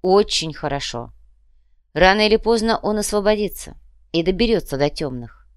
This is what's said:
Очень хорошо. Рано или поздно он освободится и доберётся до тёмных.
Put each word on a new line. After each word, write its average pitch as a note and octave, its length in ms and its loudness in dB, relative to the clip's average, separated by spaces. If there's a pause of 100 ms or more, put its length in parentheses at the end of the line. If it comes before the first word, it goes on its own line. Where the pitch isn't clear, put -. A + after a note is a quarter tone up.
Очень F#3 520 2
хорошо. C#3 580 -6 (800)
Рано G3+ 320 4
или G#3+ 120 4
поздно A3+ 440 0
он G#3+ 160 0
освободится G#3 800 -2 (360)
и E3 100 0
доберётся F#3+ 540 0
до C#3+ 120 2
тёмных. B2+ 680 -8